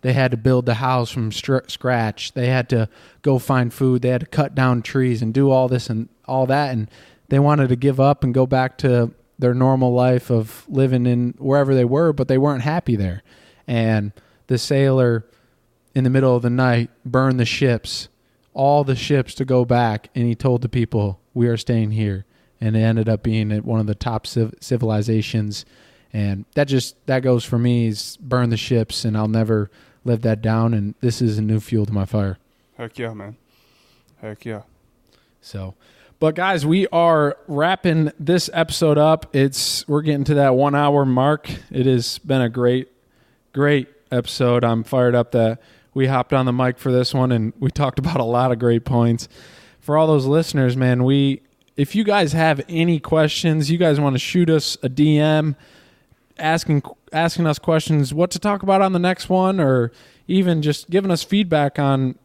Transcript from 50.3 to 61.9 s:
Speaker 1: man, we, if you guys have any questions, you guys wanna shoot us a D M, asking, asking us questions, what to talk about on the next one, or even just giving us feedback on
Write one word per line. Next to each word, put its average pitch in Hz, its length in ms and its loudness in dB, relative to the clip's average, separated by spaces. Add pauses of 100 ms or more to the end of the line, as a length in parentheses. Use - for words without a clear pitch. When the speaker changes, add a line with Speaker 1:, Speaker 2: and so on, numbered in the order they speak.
Speaker 1:
man, 127 260 2
we, 139 380 2 (340)
if 143 180 -2
you 214 120 0
guys 202 260 2
have 160 380 0
any 165 320 0
questions, 156 680 0
you 165 80 0
guys 156 220 2
wanna 139 180 0
shoot 175 320 0
us 156 320 0
a 131 60 -4
D 147 300 2
M, 156 400 0 (800)
asking, 156 440 0 (320)
asking 165 340 -2
us 151 100 0
questions, 156 560 0
what 170 160 0
to - 80 -8
talk 202 240 -4
about 190 200 2
on 190 100 2
the 180 80 0
next 180 300 -2
one, 185 280 2
or 131 320 2 (380)
even 180 340 0
just 147 280 -4
giving 190 200 0
us 170 140 0
feedback 165 560 0
on 135 460 0